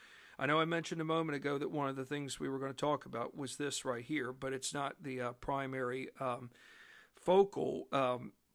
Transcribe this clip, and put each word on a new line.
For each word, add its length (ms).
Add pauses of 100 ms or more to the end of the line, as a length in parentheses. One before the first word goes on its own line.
(380)
I 80
know 140
I 40
mentioned 360
a 40
moment 320
ago 220
that 120
one 180
of 80
the 80
things 340
we 100
were 100
gonna 140
talk 340
about 300
was 200
this 280
right 200
here, 280
but 200
it's 200
not 300
the, 180
uh, 120
primary, 800 (100)
um, 300 (640)
focal, 800
um, 400 (220)